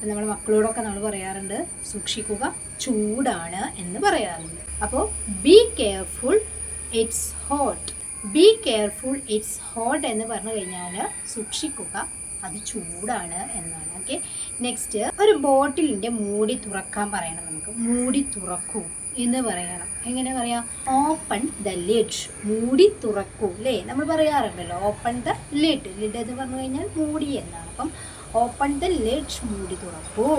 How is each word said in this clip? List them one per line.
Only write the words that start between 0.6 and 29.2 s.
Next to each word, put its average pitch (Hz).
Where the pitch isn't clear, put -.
നമ്മൾ 202
പറയാറുണ്ട് 190
സൂക്ഷിക്കുക, 214
ചൂടാണ് 208
എന്ന് 175
പറയാറുണ്ട്. 175
അപ്പോൾ 247
be 359
careful, 208
it's 226
hot. 277
Be 339
careful, 226
it's 214
hot 247
എന്ന് 220
പറഞ്ഞു 220
കഴിഞ്ഞാൽ 180
സൂക്ഷിക്കുക, -
അത് 180
ചൂടാണ് 180
എന്നാണ്. -
ഓക്കെ, 262
നെക്സ്റ്റ്, -
ഒരു 415
bottle-ിൻ്റെ 269
മൂടി 208
തുറക്കാൻ 202
പറയണം 165
നമുക്ക്. -
മൂടി 247
തുറക്കൂ 180
എന്ന് 247
പറയണം. 180
എങ്ങനെ 254
പറയാം? 240
Open 294
the 190
lid. 220
മൂടി 240
തുറക്കൂ, 202
അല്ലേ? 240
നമ്മൾ 269
പറയാറുണ്ടല്ലോ 226
open 240
the 381
lid. 311
ലിഡ് 214
എന്ന് 247
പറഞ്ഞു 262
കഴിഞ്ഞാൽ 269
മൂടി 302
എന്നാണ്. -
അപ്പം 269
open 277
the 370
lid, 269